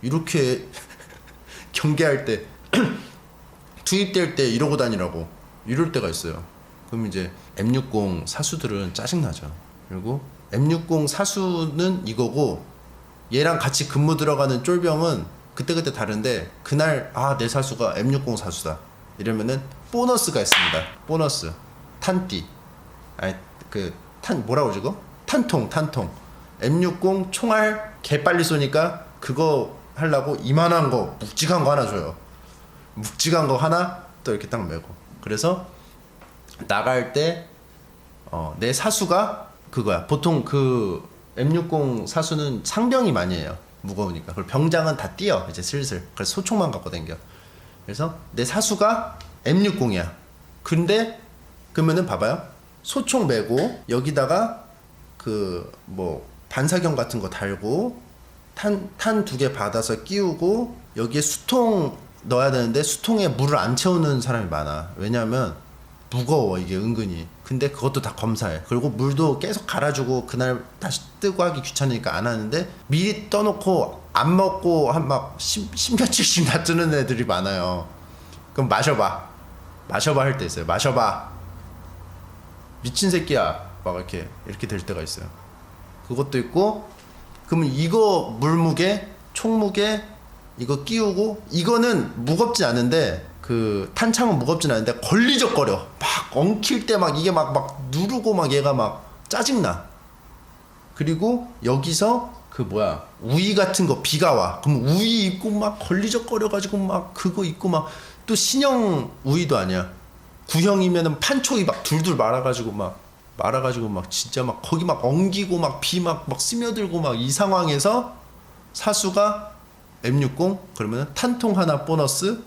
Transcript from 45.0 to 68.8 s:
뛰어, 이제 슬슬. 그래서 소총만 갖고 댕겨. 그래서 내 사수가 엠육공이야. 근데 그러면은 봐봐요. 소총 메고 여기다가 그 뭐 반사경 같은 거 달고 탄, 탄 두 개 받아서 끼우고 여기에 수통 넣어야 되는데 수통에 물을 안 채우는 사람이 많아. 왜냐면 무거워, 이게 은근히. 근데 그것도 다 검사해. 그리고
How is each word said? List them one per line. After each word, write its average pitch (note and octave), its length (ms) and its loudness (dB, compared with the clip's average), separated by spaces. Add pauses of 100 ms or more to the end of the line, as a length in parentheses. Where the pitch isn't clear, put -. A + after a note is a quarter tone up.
뛰어, F3+ 380 0
이제 E2+ 120 -8
슬슬. C3 520 -4
그래서 - 220 -4
소총만 F#3+ 360 0
갖고 F#2 180 -8
댕겨. D#2+ 260 -8 (680)
그래서 D3 300 -6 (160)
내 A#2+ 140 0
사수가 G#3+ 720 0 (280)
엠육공이야. B2 640 2 (500)
근데 G3 580 2 (540)
그러면은 D#3+ 320 2
봐봐요. G#2+ 380 -2 (400)
소총 B3+ 440 0
메고 B2 600 0
여기다가 C#3 760 0 (520)
그 G2 540 -4 (140)
뭐 F2+ 440 -6 (200)
반사경 D#3+ 460 0
같은 B2 260 -2
거 F#2+ 80 -6
달고 G#2+ 720 -4 (540)
탄, G3+ 420 -2
탄 A3 280 2
두 C3 120 -6
개 C3 160 2
받아서 A2 500 -2
끼우고 G3 760 0 (200)
여기에 A#2+ 240 0
수통 G#3+ 760 2 (260)
넣어야 B2+ 280 4
되는데 B2 320 2
수통에 G#3 460 2
물을 C3+ 280 2
안 A2 180 2
채우는 D#3+ 460 4
사람이 A2+ 280 -2
많아. D2+ 480 -4
왜냐면 A2 580 0 (540)
무거워, B2 500 2
이게 F#2 160 -4
은근히. G2+ 500 -2 (200)
근데 C3 260 0
그것도 C3+ 300 -2
다 A2+ 140 -8
검사해. G#2 520 -2
그리고 B2 220 0